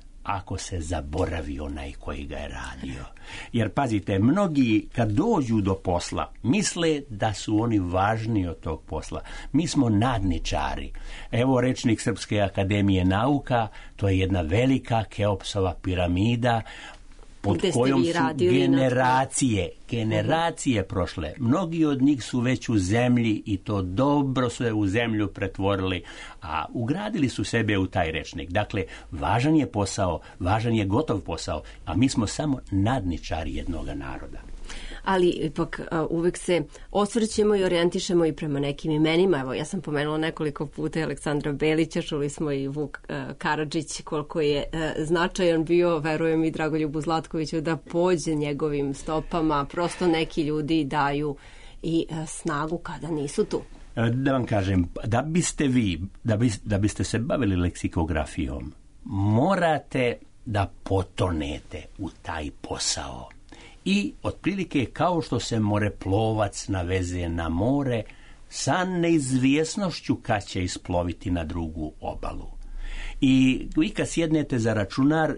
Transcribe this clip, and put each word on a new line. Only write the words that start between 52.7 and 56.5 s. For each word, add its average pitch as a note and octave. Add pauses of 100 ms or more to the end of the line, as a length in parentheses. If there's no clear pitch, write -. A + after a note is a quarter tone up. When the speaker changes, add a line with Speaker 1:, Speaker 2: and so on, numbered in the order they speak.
Speaker 2:
kada D3+
nisu D3+
tu. - (360)
Speaker 1:
E, A#2
da C3+
vam B2
kažem, F#2+ (160)
da A2+
biste D#3+
vi, G#2+ (240)
da A2+
bis-, A2